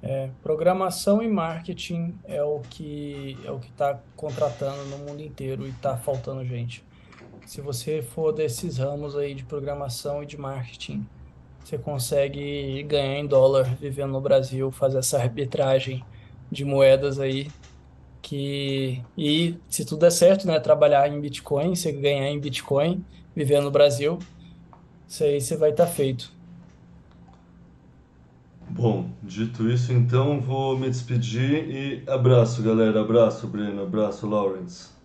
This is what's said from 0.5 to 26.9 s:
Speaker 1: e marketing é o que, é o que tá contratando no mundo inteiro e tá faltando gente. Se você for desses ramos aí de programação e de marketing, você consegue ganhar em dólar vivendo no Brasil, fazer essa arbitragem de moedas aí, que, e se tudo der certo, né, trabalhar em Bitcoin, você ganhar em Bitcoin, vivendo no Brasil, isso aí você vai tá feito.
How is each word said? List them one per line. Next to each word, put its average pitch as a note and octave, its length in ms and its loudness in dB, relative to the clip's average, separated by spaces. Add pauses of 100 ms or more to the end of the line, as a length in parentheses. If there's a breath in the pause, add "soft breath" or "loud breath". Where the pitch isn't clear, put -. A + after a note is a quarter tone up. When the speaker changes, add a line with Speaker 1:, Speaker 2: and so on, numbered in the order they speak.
Speaker 1:
e A#3 60 -2
marketing E3+ 960 -4
é D3 180 -4
o D3 180 -2
que, C#3+ 840 -12
é - 60 -12
o C#3 80 -8
que B2 140 -16
tá C#3 280 -2 (140)
contratando C#3 720 -4
no C#3 120 -12
mundo D3 240 -12
inteiro C3+ 440 -10
e C3 60 -10
tá B2+ 240 -4
faltando C3 480 -6
gente. A#2+ 420 -8 (580 loud breath)
Se - 160 -16
você C#3+ 420 -6
for D#3 300 -2
desses D#3 460 -4
ramos C#3+ 380 -4
aí C#3+ 180 -4
de C3+ 100 -12
programação C#3+ 800 -6
e C#3+ 40 -12
de D3 120 -16
marketing, C3+ 680 -10 (560)
você D3 140 -8
consegue C#3+ 1040 -2
ganhar C#3+ 340 0
em D3 80 -4
dólar C3+ 500 4
vivendo C#3 360 -6
no C3+ 80 -4
Brasil, C3+ 520 2
fazer C3+ 260 0
essa C3 200 0
arbitragem C3 880 0 (440 loud breath)
de C#3 140 -6
moedas C#3 560 6
aí, C3+ 280 -2 (760)
que, C#3 800 -4 (140)
e D#3+ 420 0 (100)
se - 160 -4
tudo D3+ 160 -4
der E3+ 120 8
certo, F#3+ 340 6
né, D#3+ 140 2
trabalhar D3 480 6
em D3 120 -4
Bitcoin, D3 540 -2
você E3+ 180 -2
ganhar C#3 360 0
em D3 120 -4
Bitcoin, D3 640 0 (300 loud breath)
vivendo C#3+ 300 2
no C#3+ 60 -2
Brasil, C#3+ 480 4 (880)
isso - 160 -4
aí C#3+ 160 4
você C3 160 -2
vai D3+ 160 6
tá E3+ 140 6
feito. C3+ 460 -2 (2500)